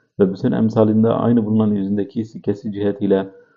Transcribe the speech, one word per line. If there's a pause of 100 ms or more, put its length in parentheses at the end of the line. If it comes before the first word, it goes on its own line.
(200)
ve
bütün
emsalinde
aynı
bulunan
yüzündeki
sikkesi
cihetiyle (260)